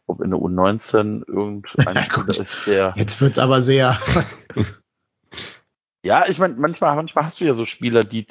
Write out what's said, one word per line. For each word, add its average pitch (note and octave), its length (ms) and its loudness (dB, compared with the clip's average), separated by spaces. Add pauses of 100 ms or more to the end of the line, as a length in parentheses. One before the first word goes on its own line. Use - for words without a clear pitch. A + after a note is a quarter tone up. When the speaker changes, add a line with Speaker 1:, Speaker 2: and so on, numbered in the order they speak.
Speaker 1:
ob F2 140 -6
in F#2 100 -2
der F#2 100 0
U F2+ 80 -2
neunzehn G#2 760 0
irgendein G#2 680 -2
Speaker 2:
<laughs> - 20 -
Ja, - 80 0
Speaker 1:
Spieler - 220 -4
Speaker 2:
gut. G2 100 0
Speaker 1:
ist, - 300 -8
der F#2+ 300 2
Speaker 2:
Jetzt G#2 260 -2
wird's C#3 160 2
aber C3 240 4
sehr B2+ 420 4
<laughs> - 2000 -8
Speaker 1:
Ja, C3+ 240 4
ich D3+ 100 -2
mein, F3 200 0
manchmal, D3+ 380 0
manchmal D#3 300 -2
hast - 140 -12
du F3+ 40 0
ja C#3+ 100 4
so A2+ 100 -2
Spieler, A#2 380 2
die, A2 280 -6